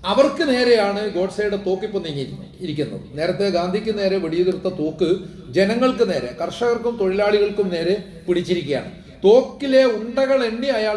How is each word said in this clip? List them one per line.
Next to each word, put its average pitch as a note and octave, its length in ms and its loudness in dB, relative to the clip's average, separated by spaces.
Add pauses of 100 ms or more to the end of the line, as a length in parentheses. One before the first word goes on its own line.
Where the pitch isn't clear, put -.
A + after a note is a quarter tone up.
അവർക്ക് C#4 440 2
നേരെയാണ് G#3+ 640 2
ഗോഡ്സെയുടെ G3 420 -2
തോക്കിപ്പ് G3 480 -4
നീങ്ങി C#3+ 220 -6 (340)
ഇരിക്കുന്നത്. D3+ 400 -6 (180)
നേരത്തെ F3+ 320 0
ഗാന്ധിക്ക് G3+ 480 -2
നേരെ G3 260 0
വെടിയുതിർത്ത F3 440 0 (120)
തോക്ക് D#3 280 -2 (480)
ജനങ്ങൾക്ക് A3 560 2
നേരെ, B2 280 -4
കർഷകർക്കും A#3 560 -2
തൊഴിലാളികൾക്കും G3+ 720 2
നേരെ F3 360 0 (240)
പിടിച്ചിരിക്കുകയാണ്. E3+ 640 -2 (340)
"തോക്കിലെ C4 600 6 (140)
ഉണ്ടകൾ B3+ 460 0
എണ്ണി A#3 220 -4
അയാൾ G#3+ 300 0